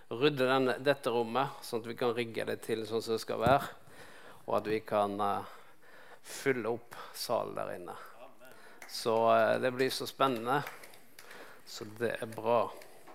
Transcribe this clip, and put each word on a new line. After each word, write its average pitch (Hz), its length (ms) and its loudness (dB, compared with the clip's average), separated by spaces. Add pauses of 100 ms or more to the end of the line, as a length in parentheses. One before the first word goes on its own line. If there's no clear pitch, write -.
(120)
rydde 131 340 2
denne, 127 320 4
dette 135 320 2
rommet, 120 460 0 (100)
sånn 117 160 -4
at 110 80 -10
vi 117 80 -8
kan 120 160 2
rigge 110 320 -4
det 107 160 -4
til 110 240 -2
sånn 110 160 -2
som 113 140 -2
det 110 80 -2
skal 113 180 -4
være, 135 300 4 (720)
og - 140 2
at 104 100 -2
vi 107 160 2
kan, 101 340 2
eh, 101 220 0 (800)
fylle 127 480 -2
opp - 260 -6 (200)
salen 104 400 -2
der 101 240 -4
inne. 87 160 -10 (920)
Så, - 280 0 (180)
eh, 113 240 6
det 127 160 0
blir 127 160 2
så - 160 -4
spennende. 131 580 2 (1000)
Så - 200 -12 (120)
det 113 240 -2
er 117 60 -4
bra. 110 440 4 (440)